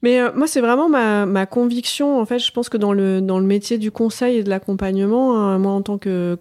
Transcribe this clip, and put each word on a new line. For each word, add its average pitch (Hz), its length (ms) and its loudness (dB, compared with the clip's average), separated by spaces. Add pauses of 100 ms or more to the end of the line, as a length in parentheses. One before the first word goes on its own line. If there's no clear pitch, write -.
Mais, 247 180 4
euh, 240 140 0
moi, 277 120 2
c'est 311 140 0
vraiment 247 300 2
ma, 220 340 2
ma 190 220 0
conviction. 247 720 0
En 214 60 -2
fait, 247 120 -2
je 233 140 -4
pense 240 160 -4
que - 80 -4
dans 208 160 2
le, 190 300 2
dans 190 160 0
le 190 80 2
métier 202 320 0
du 214 120 -2
conseil 233 480 0
et 220 40 0
de 202 80 -2
l'accompagnement, 196 880 0
hein, 196 200 0
moi, 196 140 0
en 196 100 -2
tant 202 140 -6
que 180 440 -4